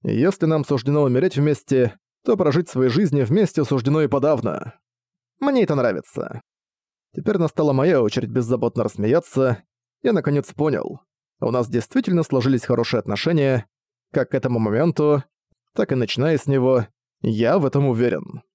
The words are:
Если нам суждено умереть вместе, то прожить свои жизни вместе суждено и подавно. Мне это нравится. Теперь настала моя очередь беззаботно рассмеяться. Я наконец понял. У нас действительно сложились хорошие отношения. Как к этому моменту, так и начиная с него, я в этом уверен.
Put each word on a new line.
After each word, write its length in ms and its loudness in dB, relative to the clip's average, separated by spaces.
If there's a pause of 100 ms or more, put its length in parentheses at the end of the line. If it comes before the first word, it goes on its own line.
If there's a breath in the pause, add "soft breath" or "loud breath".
Если 440 0
нам 180 0
суждено 380 0
умереть 340 0
вместе, 600 0 (280)
то 100 2
прожить 320 0
свои 220 0
жизни 320 2
вместе 420 0
суждено 380 0
и 60 2
подавно. 720 -2 (600)
Мне 240 2
это 120 0
нравится. 680 -4 (720)
Теперь 220 -2
настала 340 0
моя 300 2
очередь 280 -2
беззаботно 540 -2
рассмеяться. 800 0 (380)
Я 120 0
наконец 400 -2
понял. 480 -4 (400)
У 80 -2
нас 180 0
действительно 540 0
сложились 440 0
хорошие 340 0
отношения. 680 0 (480)
Как 160 0
к 60 -4
этому 240 -2
моменту, 640 2 (500)
так 180 -2
и 40 0
начиная 420 0
с 80 -4
него, 400 2 (360)
я 360 0
в 80 2
этом 220 0
уверен. 560 -2 (120)